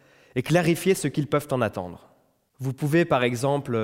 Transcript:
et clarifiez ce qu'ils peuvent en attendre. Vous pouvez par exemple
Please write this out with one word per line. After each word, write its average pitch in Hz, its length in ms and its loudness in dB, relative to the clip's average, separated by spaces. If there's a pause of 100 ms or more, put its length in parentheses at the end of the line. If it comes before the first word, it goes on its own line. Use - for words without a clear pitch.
(340)
et 127 80 -2
clarifiez 170 520 2
ce - 120 -4
qu'ils 143 200 -2
peuvent 147 240 -2
en 127 100 0
attendre. 95 480 -4 (520)
Vous 131 120 -4
pouvez 151 320 2
par 147 180 2
exemple 123 600 0